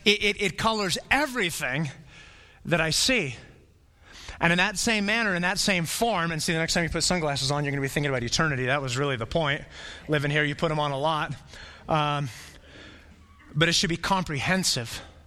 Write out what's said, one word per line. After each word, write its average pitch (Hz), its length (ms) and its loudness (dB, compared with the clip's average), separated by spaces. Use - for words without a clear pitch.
It, 202 200 4
it, 208 180 0
it 190 160 -2
colors 208 400 0
everything 170 800 0
that 165 160 2
I 160 80 0
see. 160 460 2
And 170 120 4
in 175 60 4
that 190 220 2
same 214 260 2
manner, 214 300 0
in 175 80 0
that 190 160 0
same 180 260 2
form, 180 460 0
and 156 100 -2
see, 175 120 0
the 160 60 2
next 160 140 0
time 175 100 2
you 156 60 -2
put 160 140 0
sunglasses 143 480 0
on, 147 120 0
you're 143 80 0
gonna 139 120 0
be 139 40 0
thinking 147 220 0
about 127 140 0
eternity. 131 420 2
That 139 160 2
was 127 160 -4
really 139 180 0
the 110 120 -4
point. 147 360 0
Living 147 240 0
here, 151 120 4
you 147 120 0
put 160 160 0
'em 156 80 0
on 147 120 0
a 139 80 -2
lot. 151 360 0
Um, 147 420 2
but 165 160 4
it 165 40 2
should 175 160 2
be 165 80 -2
comprehensive. 160 1040 -2